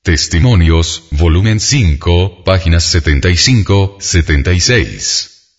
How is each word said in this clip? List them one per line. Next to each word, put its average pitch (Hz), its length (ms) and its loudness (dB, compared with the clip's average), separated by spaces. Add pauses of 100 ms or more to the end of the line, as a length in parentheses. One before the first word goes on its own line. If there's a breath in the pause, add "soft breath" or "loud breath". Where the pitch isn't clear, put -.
Testimonios, 82 1120 0
volumen 87 480 0
cinco, 87 840 0
páginas 85 400 0
setenta 80 480 0
y 90 60 0
cinco, 98 640 0
setenta 80 520 0
y 92 60 2
seis. - 800 -4 (220)